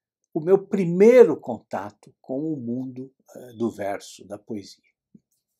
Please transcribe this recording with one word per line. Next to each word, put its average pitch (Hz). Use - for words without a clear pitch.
o 170
meu 190
primeiro 196
contato -
com 143
o 151
mundo, 127
eh, 123
do 110
verso, 98
da 92
poesia. -